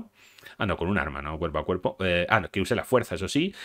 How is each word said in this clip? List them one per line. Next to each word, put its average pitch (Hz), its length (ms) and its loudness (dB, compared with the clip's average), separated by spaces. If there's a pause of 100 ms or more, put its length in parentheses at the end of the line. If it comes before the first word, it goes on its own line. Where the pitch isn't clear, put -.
(580)
ah, 110 80 -2
no, 87 100 0
con 85 120 -2
un 101 100 2
arma, 71 240 -4
no 76 160 -6
cuerpo 78 200 -2
a 76 60 -2
cuerpo. - 360 -2
Eh, 87 280 2
ah, 110 120 6
no, 92 100 -8
que 196 100 0
use 98 140 2
la 101 100 -2
fuerza, 120 320 2
eso 90 120 -4
sí. 175 260 0 (100)